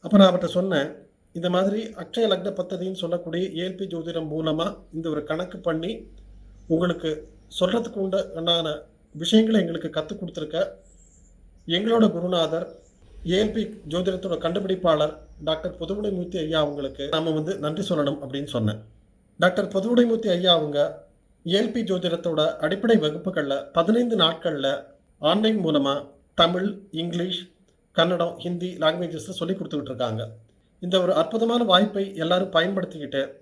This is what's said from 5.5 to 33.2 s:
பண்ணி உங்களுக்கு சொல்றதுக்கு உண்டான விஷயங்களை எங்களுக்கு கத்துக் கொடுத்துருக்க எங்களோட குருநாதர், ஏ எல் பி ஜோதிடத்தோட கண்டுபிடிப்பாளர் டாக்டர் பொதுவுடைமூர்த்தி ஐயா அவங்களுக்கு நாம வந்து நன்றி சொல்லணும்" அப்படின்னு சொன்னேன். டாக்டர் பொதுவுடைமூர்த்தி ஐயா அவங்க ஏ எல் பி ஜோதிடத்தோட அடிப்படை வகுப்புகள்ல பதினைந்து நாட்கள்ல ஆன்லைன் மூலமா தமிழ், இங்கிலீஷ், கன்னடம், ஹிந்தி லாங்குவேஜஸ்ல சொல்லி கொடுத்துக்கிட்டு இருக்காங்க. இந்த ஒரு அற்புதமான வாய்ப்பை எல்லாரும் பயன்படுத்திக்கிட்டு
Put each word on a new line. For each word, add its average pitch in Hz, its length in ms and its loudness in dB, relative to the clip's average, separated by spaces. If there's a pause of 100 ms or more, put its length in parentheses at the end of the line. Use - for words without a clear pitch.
பண்ணி 175 480 -4 (600)
உங்களுக்கு 165 640 0 (320)
சொல்றதுக்கு 190 760 -2
உண்டான 165 440 -2 (340)
விஷயங்களை 220 480 4
எங்களுக்கு 165 400 -4
கத்துக் - 220 -8
கொடுத்துருக்க 165 460 -4 (960)
எங்களோட 214 440 4
குருநாதர், 170 680 -2 (540)
ஏ 196 140 4
எல் 214 80 -2
பி 226 360 -4
ஜோதிடத்தோட 180 500 -2
கண்டுபிடிப்பாளர் 180 800 0 (260)
டாக்டர் 160 360 -4
பொதுவுடைமூர்த்தி 185 580 -4
ஐயா 156 220 0
அவங்களுக்கு 143 480 -4
நாம 160 220 0
வந்து 156 280 -2
நன்றி 165 360 -2
சொல்லணும்" 147 280 0
அப்படின்னு 139 240 -8
சொன்னேன். 107 500 -4 (420)
டாக்டர் 185 300 2
பொதுவுடைமூர்த்தி 226 600 2
ஐயா 175 260 4
அவங்க 151 520 0 (440)
ஏ 196 100 4
எல் 226 120 0
பி 233 100 -2
ஜோதிடத்தோட 170 760 0
அடிப்படை 202 400 4
வகுப்புகள்ல 151 760 -2
பதினைந்து 220 440 2
நாட்கள்ல 156 680 0 (340)
ஆன்லைன் 202 460 2
மூலமா 143 440 2 (260)
தமிழ், 180 440 2 (120)
இங்கிலீஷ், 170 600 -4 (420)
கன்னடம், 170 460 2
ஹிந்தி 175 420 -6
லாங்குவேஜஸ்ல 160 360 0
சொல்லி 170 380 -4
கொடுத்துக்கிட்டு 151 280 -6
இருக்காங்க. 110 460 -4 (520)
இந்த 180 200 2
ஒரு 180 140 2
அற்புதமான 226 500 2
வாய்ப்பை 196 520 4
எல்லாரும் 175 360 0
பயன்படுத்திக்கிட்டு 160 880 -2